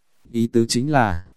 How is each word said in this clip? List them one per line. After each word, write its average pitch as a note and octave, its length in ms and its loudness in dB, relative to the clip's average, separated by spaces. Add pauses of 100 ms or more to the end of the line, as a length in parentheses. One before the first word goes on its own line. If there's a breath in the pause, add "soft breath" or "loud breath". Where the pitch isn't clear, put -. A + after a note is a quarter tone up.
(320)
"Ý A#2 160 -2
tứ A#2 200 2
chính B2 240 -2
là, G2+ 340 0 (120)